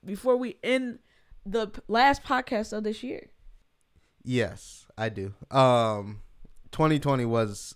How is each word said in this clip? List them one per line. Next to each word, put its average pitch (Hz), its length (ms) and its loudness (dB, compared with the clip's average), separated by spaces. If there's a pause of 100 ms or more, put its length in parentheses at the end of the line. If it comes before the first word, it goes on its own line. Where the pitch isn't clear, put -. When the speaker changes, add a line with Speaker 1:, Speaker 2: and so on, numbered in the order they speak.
Speaker 1:
before 240 320 0
we 254 280 -4
end 247 360 -2 (460)
the 214 220 -2
p-, - 200 -14
last 269 360 4
podcast 247 500 -2
of 214 100 -6
this 214 180 -6
year? - 260 -12 (960)
Speaker 2:
Yes, 117 640 -4 (100)
I 110 120 -2
do. 98 240 -8 (180)
Um, 113 680 4 (520)
twenty 156 280 2
twenty 139 260 2
was 113 500 -2